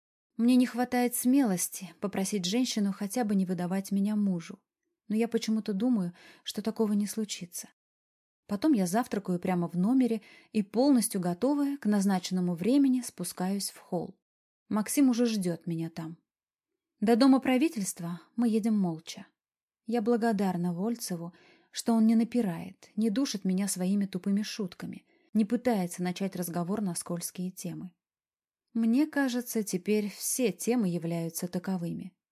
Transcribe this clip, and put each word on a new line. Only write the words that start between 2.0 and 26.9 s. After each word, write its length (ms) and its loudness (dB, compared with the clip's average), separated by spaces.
женщину 480 0
хотя 320 -2
бы 100 0
не 100 4
выдавать 460 -2
меня 240 2
мужу, 440 -2
но 80 -2
я 120 2
почему-то 460 -2
думаю, 400 0
что 180 -10
такого 320 0
не 140 0
случится. 640 -8
Потом 280 2
я 140 4
завтракаю 520 0
прямо 280 0
в 80 -6
номере 460 4
и, 100 2
полностью 560 2
готовая, 580 0
к 80 -6
назначенному 680 0
времени 460 4
спускаюсь 680 -6
в 60 -20
холл. 380 -8
Максим 400 2
уже 160 2
ждет 420 -2
меня 220 -4
там. 280 -12
До 160 4
дома 240 6
правительства 840 -2
мы 140 2
едем 280 2
молча. 500 -4
Я 160 -2
благодарна 720 0
Вольцеву, 600 -6
что 220 -2
он 140 6
не 80 6
напирает, 800 -2
не 140 0
душит 360 -2
меня 220 0
своими 380 0
тупыми 360 -2
шутками, 640 -8
не 120 4
пытается 560 -2
начать 340 -4
разговор 460 -4
на 140 -4